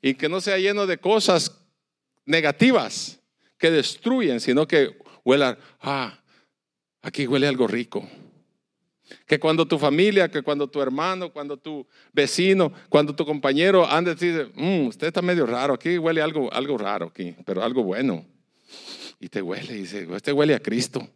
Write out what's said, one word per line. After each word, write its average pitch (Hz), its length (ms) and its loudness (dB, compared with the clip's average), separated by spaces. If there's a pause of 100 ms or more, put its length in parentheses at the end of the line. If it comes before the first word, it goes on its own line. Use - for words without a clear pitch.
Y 135 100 0
que 156 160 -4
no 180 140 -2
sea 196 160 0
lleno 202 280 0
de 175 120 -2
cosas 196 580 2 (680)
negativas 156 920 2 (440)
que 165 100 4
destruyen, 160 680 0
sino 139 260 2
que 143 320 2 (240)
huela, 127 360 2 (240)
"Ah, 135 360 -6 (840)
aquí - 240 -6
huele 135 200 2
algo 127 200 0
rico". 117 420 -6 (1160)
Que 151 120 2
cuando 160 280 2
tu 160 120 0
familia, 170 520 2
que 151 100 -4
cuando 143 260 -4
tu 143 140 -6
hermano, 160 500 -4
cuando 143 280 -12
tu 147 280 -12 (240)
vecino, 180 640 2 (160)
cuando 147 260 4
tu 151 120 -4
compañero 151 600 4
ande, 165 300 0
te 175 160 0
dice, 147 220 -4
"Mm, 165 320 0
usted 135 220 -4
está 175 120 -2
medio 175 240 2
raro, 127 300 0
aquí 175 240 -2
huele 160 240 0
algo, 156 300 -2
algo 131 260 -4
raro 98 300 -4
aquí, 87 360 -10
pero 95 180 -4
algo 120 220 0
bueno." 98 400 -4 (960)
Y - 80 -16
te 101 140 -8
huele, 92 320 -10
y 104 60 -10
dice, 92 300 -12
"Este 101 220 -6
huele 147 220 4
a 113 60 -2
Cristo." 120 560 -4